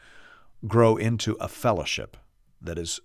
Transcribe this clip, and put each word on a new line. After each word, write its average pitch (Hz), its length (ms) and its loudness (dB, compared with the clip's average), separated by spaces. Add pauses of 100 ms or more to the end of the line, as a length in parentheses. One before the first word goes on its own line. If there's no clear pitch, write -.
(640)
grow 113 320 6
into 110 360 0
a 95 140 -6
fellowship 85 720 -4 (420)
that 85 200 -8
is 82 260 -6